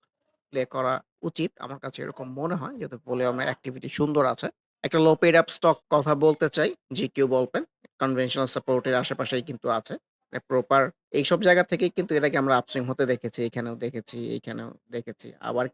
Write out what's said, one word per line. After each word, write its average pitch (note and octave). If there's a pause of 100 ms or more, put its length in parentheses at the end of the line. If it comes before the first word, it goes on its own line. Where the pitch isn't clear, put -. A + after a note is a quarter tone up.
(500)
প্লে C3 (120)
করা C3 (340)
উচিত, D#3+ (140)
আমার C3+
কাছে C3
এরকম - (140)
মনে E3+
হয়, C4
যেহেতু C3 (120)
ভলিউমের B2+
অ্যাক্টিভিটি - (100)
সুন্দর D3
আছে। - (400)
একটা D#3+
লো D#3+
পেইড E3
আপ D#3+
স্টক E3 (160)
কথা D3 (140)
বলতে D#3 (100)
চাই, - (280)
জিকিউ C#3 (100)
বলপেন, B2+ (380)
কনভেনশনাল C3
সাপোর্টের B2+
আশেপাশেই C3
কিন্তু B2 (120)
আছে। - (380)
মানে, - (100)
প্রপার C3 (360)
এইসব E3
জায়গা F3+
থেকেই F3
কিন্তু F3+
এটাকে D3
আমরা C3+
আপসুইং C3
হতে C3+
দেখেছি, A#2+
এখানেও A#2 (100)
দেখেছি, A#2+ (160)
এইখানেও A2+ (260)
দেখেছি। A#2 (200)
আবার A#2+